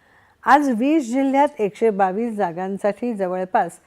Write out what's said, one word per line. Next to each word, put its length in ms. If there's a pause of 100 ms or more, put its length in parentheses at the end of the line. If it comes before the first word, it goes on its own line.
(440)
आज 260
वीस 420
जिल्ह्यात 480
एकशे 300
बावीस 440
जागांसाठी 800
जवळपास 580 (160)